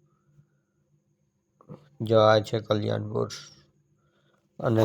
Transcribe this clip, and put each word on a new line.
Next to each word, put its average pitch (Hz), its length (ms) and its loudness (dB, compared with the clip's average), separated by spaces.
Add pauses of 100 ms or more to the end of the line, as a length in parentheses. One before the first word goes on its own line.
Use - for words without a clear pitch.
(2000)
જો 110 140 2
આ 110 260 6
છે 117 120 -6
કલ્યાણપુર 107 720 -4 (1300)
અને 110 260 0